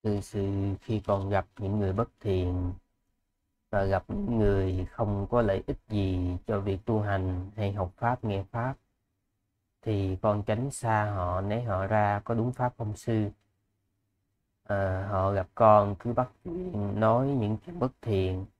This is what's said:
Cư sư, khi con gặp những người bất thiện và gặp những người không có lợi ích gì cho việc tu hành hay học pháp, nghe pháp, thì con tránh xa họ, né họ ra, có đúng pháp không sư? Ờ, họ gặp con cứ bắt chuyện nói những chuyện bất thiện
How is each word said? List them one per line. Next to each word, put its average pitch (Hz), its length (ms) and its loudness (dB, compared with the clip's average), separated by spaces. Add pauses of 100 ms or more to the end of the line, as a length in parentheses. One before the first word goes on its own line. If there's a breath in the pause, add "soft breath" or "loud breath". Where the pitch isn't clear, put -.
Cư 104 180 0
sư, 98 600 -2
khi 107 240 -2
con 98 240 0
gặp 95 160 0 (120)
những 101 200 -2
người 95 140 0
bất 117 180 -2 (100)
thiện 90 520 0 (960)
và 98 140 2
gặp 95 240 2
những 117 300 0
người 92 520 2
không 101 400 -2
có 120 120 4
lợi 98 240 0
ích 135 120 -6 (100)
gì 92 480 0 (100)
cho 104 140 0
việc 98 240 -2
tu 107 160 0
hành 95 560 -2
hay 101 160 -2
học 95 240 -4
pháp, 120 280 -2
nghe 98 260 -2
pháp, - 240 -4 (1080)
thì 98 400 0
con 104 200 2
tránh 120 280 -2
xa 110 340 0 (100)
họ, 90 260 -2
né 107 220 -2
họ 98 240 -2
ra, 104 380 2
có 117 100 -4
đúng 120 180 0
pháp 123 260 -2
không 107 180 -4
sư? 107 340 0 (1300)
Ờ, 95 420 0
họ 98 260 0
gặp 92 220 -2
con 104 440 8
cứ 120 140 -4
bắt 127 180 0 (140)
chuyện 165 560 -4
nói 113 280 4
những 110 280 0 (100)
chuyện 175 120 -12
bất - 140 -2 (100)
thiện 95 440 0 (140)